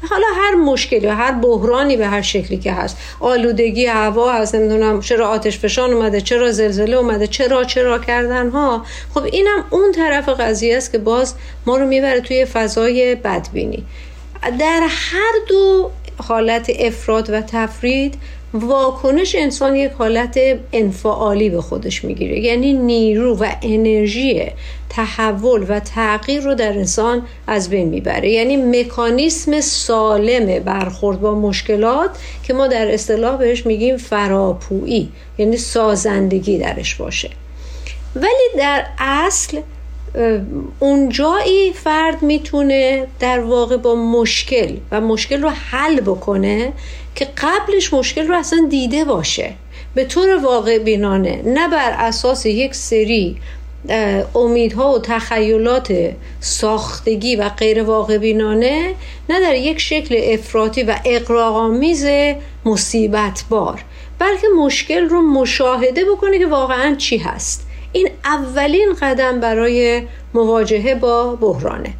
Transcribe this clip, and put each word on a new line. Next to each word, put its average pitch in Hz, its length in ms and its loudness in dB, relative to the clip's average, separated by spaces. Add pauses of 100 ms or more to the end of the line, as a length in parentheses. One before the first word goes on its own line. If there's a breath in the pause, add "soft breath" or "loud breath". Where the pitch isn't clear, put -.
حالا 403 160 2 (100)
هر 392 200 2
مشکلی، 254 520 2
هر 226 240 0
بحرانی 240 640 2
به 214 100 2
هر 202 140 0
شکلی 190 360 -2
که 185 140 -4
هست، 185 260 -6 (220 loud breath)
آلودگی 233 640 2
هوا 226 480 2
هست، 220 220 0
نمی‌دونم 220 440 2
چرا 226 300 0
آتش 214 300 -2
فشان 247 340 0
اومده، 214 280 2
چرا 240 300 2
زلزله 214 460 2
اومده، 220 300 0
چرا، 254 360 2
چرا 247 360 0
کردن 240 500 -2
ها. 247 360 0 (280 loud breath)
خب، 285 100 0
اینم 392 460 2
اون 392 220 4
طرف 294 380 0
قضیه 233 480 0
است 254 140 -4
که 233 60 0
باز 233 360 0 (320 loud breath)
ما 247 120 2
رو 269 80 4
می‌بره 269 360 2
توی 254 240 2
فضای 240 720 2
بدبینی. 190 680 -6 (760 loud breath)
در 320 300 2
هر 392 440 -2 (140)
دو 381 440 4 (360)
حالت 233 520 0
افراط 220 500 0
و 214 120 0
تفرید، 247 720 -2 (380 loud breath)
واکنش 269 840 0
انسان 277 400 0
یک 277 160 0
حالت 240 480 0 (340)
انفعالی 208 760 0
به 170 120 -2
خودش 196 420 -6
می‌گیره، - 360 -4
یعنی 240 340 2
نیرو 233 640 2
و 202 100 0 (160)
انرژی 220 840 2 (460 loud breath)
تحول 220 800 0
و 208 100 0
تغییر 214 640 -2
رو 277 120 0
در 226 160 0
انسان 220 560 0 (220 loud breath)
از 196 220 -2
بین 185 180 0
می‌بره. 185 420 -2
یعنی 233 280 2
مکانیسم 247 1040 0
سالم 214 1000 2
برخورد 190 580 -2
با 208 140 0
مشکلات 214 720 0 (340 loud breath)
که 262 100 -2
ما 269 140 2
در 220 260 2
اصطلاح 226 440 0
بهش 233 280 0
می‌گیم 226 320 2
فراپویی، 196 1120 -2 (280 loud breath)
یعنی 220 200 2
سازندگی 196 1000 0
درش - 380 -4
باشه. - 340 -6 (840 loud breath)
ولی 453 420 2
در 277 280 2 (140)
اصل، 294 580 0 (580)
اه، 226 240 2 (400)
اون 277 300 4
جایی 359 640 2
فرد 320 500 0
می‌تونه 269 840 2 (120)
در 254 200 0
واقع 240 380 0
با 233 180 2
مشکل 233 800 0 (160)
و 208 100 0
مشکل 220 400 0
رو 311 80 0
حل 285 500 0
بکنه 202 720 0 (420 loud breath)
که 269 120 -4 (100)
قبلش 392 560 0
مشکل 302 340 0
رو 349 100 2
اصلاً 330 320 2
دیده 277 360 0
باشه، 196 460 -2 (440 loud breath)
به 254 100 2
طور 370 320 2
واقع 233 400 2
بینانه، 202 680 0
نه 285 220 2
بر 285 300 0
اساس 247 480 0
یک 240 300 0
سری، 214 600 0 (520 loud breath)
اه، 202 480 0
امیدها 240 560 2
و 233 60 4
تخیلات 226 920 0 (460 loud breath)
ساختگی 220 960 -2
و 208 140 0
غیر 220 340 0
واقع 214 340 2
بینانه، 220 760 0 (360 loud breath)
نه 359 120 2
در 320 140 2
یک 294 240 -2
شکل 247 540 0
افراطی 220 500 -2
و 220 120 0 (100)
اغراق‌آمیز 233 1000 2 (600 loud breath)
مصیبت 214 840 0
بار، 202 340 -2 (360 loud breath)
بلکه 392 280 2 (100)
مشکل 311 520 2
رو 339 120 4
مشاهده 262 840 2
بکنه 392 340 2
که 359 80 2
واقعاً 269 480 2
چی 247 220 -2
هست. - 480 -6 (260 loud breath)
این 370 180 2 (160)
اولین 294 760 2
قدم 254 380 0
برای 233 640 2 (320 loud breath)
مواجهه 226 640 2
با 240 400 2
بحرانه. 185 640 -2